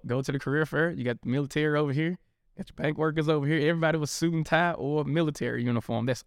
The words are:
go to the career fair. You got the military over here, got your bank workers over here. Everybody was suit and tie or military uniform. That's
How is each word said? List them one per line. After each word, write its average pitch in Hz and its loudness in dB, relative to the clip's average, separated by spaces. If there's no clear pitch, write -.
go 123 -2
to 135 -4
the 139 -2
career 147 0
fair. 160 0
You 131 -6
got 120 -2
the 104 -6
military 147 0
over 147 0
here, 160 -2
got 190 -10
your - -20
bank 151 -2
workers 156 0
over 147 2
here. 151 2
Everybody 160 2
was 147 -2
suit 165 0
and 160 0
tie 170 2
or 147 -2
military 143 -2
uniform. 117 -2
That's 127 -2